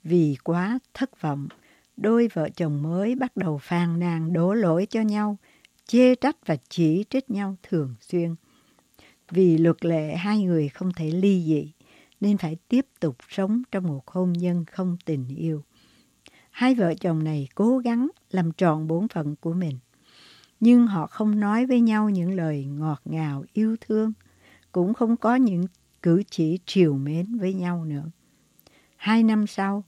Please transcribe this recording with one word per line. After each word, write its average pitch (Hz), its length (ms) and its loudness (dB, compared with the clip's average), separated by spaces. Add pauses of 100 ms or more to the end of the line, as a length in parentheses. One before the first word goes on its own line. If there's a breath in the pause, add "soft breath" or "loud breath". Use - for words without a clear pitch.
Vì 160 400 2
quá 185 360 -2 (140)
thất - 280 -6
vọng, 143 260 -4 (500 soft breath)
đôi 233 360 2
vợ 151 220 -2
chồng 147 280 -2
mới 190 320 -2
bắt - 220 -6
đầu 165 200 -2
phàn 170 420 -2
nàn 170 340 -2
đổ 175 200 2
lỗi 190 360 2
cho 226 120 -2
nhau, 208 360 -2 (480 soft breath)
chê 254 300 6
trách - 300 -4
và 165 100 0 (140)
chỉ 170 400 0
trích 262 220 -4
nhau 196 320 -4
thường 139 380 -4
xuyên. 170 340 -4 (960 soft breath)
Vì 170 260 6
luật 165 280 2
lệ 156 300 -2
hai 202 280 0
người 160 260 0
không 185 240 -6
thể 156 180 -4
ly 185 320 2
dị, 151 280 0 (500 soft breath)
nên 202 160 2
phải 165 200 -6 (100)
tiếp 247 180 0 (140)
tục 147 160 -2 (140)
sống 208 420 -2
trong 190 160 -4
một 139 200 -6
hôn 185 260 -2
nhân 175 320 -2
không 185 400 -4
tình 135 300 -4
yêu. 160 280 -4 (880 soft breath)
Hai 254 240 2
vợ 175 260 2
chồng 160 220 0
này 151 320 -2
cố 233 220 2
gắng 240 300 0 (240)
làm 175 200 0
tròn 156 360 0
bổn 170 200 -2
phận 151 280 -4
của 165 180 -6
mình, 165 240 -4 (840 soft breath)
nhưng 240 280 8
họ 180 200 -2
không 214 320 0
nói 208 260 2
với 247 160 4
nhau 214 280 2
những 185 260 0
lời 156 300 -2
ngọt 147 400 -4
ngào 156 380 -4 (100)
yêu 220 280 0
thương, 220 320 -2 (580 soft breath)
cũng 180 220 0
không 233 240 0
có 233 180 0
những 196 300 2 (360)
cử 175 280 2
chỉ 165 360 -2
trìu 156 320 2
mến 165 400 -4
với 190 160 -2
nhau 175 320 -4
nữa. 147 180 -6 (920 soft breath)
Hai 226 280 2
năm 214 240 2
sau 202 400 -4